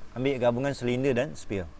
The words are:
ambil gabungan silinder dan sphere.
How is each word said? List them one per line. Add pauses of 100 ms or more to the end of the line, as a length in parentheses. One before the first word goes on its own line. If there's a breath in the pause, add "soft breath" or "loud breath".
(140)
ambil
gabungan
silinder
dan
sphere. (140)